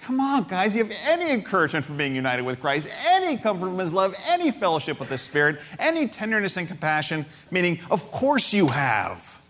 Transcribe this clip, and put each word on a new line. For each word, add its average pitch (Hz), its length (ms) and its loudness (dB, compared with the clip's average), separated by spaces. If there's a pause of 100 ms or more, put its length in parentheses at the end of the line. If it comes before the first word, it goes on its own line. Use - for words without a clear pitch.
come 262 200 -2
on, 269 240 2
guys, 185 300 0
you 226 100 2
have 214 80 -4 (120)
any 330 260 2
encouragement 175 540 2
from 151 120 -8
being 143 180 -2
united 127 300 0
with 127 160 -4
Christ, 147 280 0 (180)
any 359 300 4
comfort 190 300 -2
from 185 120 -4
his 180 140 -2
love, 190 220 2 (120)
any 349 240 2
fellowship 160 500 -2
with 131 80 -8
the 135 100 -4
Spirit, 147 420 0 (180)
any 311 300 0
tenderness 214 480 -2
and 175 120 -6
compassion, 156 580 -2 (240)
meaning, 175 300 2 (100)
of - 200 0
course 269 420 0
you 202 160 6
have. 110 720 -2 (120)